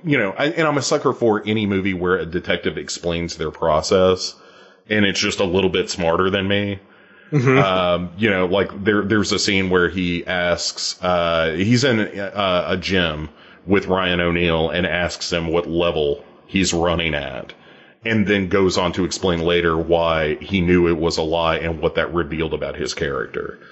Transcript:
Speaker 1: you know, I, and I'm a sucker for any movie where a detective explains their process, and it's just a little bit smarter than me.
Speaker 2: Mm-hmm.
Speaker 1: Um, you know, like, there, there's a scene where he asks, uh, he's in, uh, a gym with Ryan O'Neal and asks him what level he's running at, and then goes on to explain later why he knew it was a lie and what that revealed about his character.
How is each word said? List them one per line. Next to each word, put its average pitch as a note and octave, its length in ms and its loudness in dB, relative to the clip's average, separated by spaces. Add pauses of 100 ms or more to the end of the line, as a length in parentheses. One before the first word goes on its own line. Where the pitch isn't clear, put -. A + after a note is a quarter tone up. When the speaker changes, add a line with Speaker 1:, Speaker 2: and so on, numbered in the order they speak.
Speaker 1:
you C#3+ 140 0
know, G2 180 0
I, C#3+ 100 0
and D#3 220 0
I'm D3 100 0
a C3 40 0
sucker C#3+ 300 0
for G#2+ 340 2
any G#2+ 200 0
movie G2 280 0
where F2+ 220 2
a E2 100 -4
detective F2 520 -4
explains E2+ 580 -4
their D#2 160 -4
process, F#2 840 2 (540)
and G#2+ 160 2
it's F#2 160 0
just G2+ 180 -2
a G#2 60 2
little F#2 260 2
bit F2+ 200 0
smarter F2 400 0
than G2 180 0
me. G2+ 320 -2 (500)
Speaker 2:
Mm-hmm. C3 280 4
Speaker 1:
Um, F2+ 600 2
you A2 120 2
know, F#2 160 2
like, G2 360 0
there, G#2 200 2
there's G2+ 280 2
a G2 80 0
scene F#2+ 320 0
where F2+ 180 4
he F2 380 -2
asks, F2 760 -4
uh, E2+ 560 0
he's A#2 280 2
in, A#2 160 2
uh, F#2+ 680 -2
a F#2 100 -2
gym E2 520 -2 (380)
with F#2+ 200 2
Ryan F#2 340 0
O'Neal E2+ 500 2
and F2+ 140 -2
asks E2+ 480 -4
him E2 140 -2
what E2 220 0
level D#2+ 560 0 (240)
he's F#2 260 0
running E2 400 0
at, C2+ 380 -8 (520)
and A2+ 220 0
then G2 220 0
goes F#2+ 300 2
on F2 160 0
to F2+ 100 0
explain F2 400 -2
later E2+ 340 2
why D#2+ 580 0
he G2 240 -2
knew F2 280 4
it E2 100 2
was E2 200 0
a E2 40 0
lie D#2+ 360 0
and E2 220 -4
what D#2 140 -2
that D#2+ 180 -2
revealed D#2 400 -2
about C#2+ 220 -6
his C2+ 200 -6
character. - 680 -6 (120)